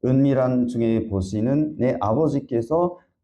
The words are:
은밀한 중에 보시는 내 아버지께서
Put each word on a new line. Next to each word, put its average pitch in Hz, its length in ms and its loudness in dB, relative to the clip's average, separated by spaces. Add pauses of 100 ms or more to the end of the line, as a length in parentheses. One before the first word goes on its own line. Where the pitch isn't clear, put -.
은밀한 127 640 2
중에 113 400 0
보시는 107 680 -2
내 120 220 0
아버지께서 139 1000 -2 (260)